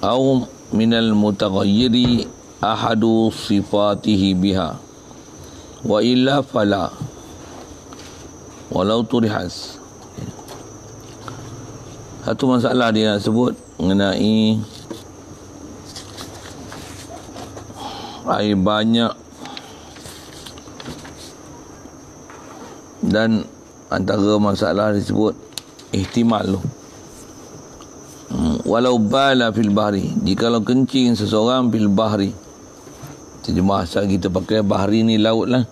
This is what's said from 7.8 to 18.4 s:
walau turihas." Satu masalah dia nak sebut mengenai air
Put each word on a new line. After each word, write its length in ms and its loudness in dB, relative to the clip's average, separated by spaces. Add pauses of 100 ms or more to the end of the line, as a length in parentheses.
walau 320 2
turihas." 800 -2 (2500)
Satu 320 2
masalah 400 4
dia 160 4
nak 160 0
sebut 320 2 (240)
mengenai 800 4 (3750)
air 240 2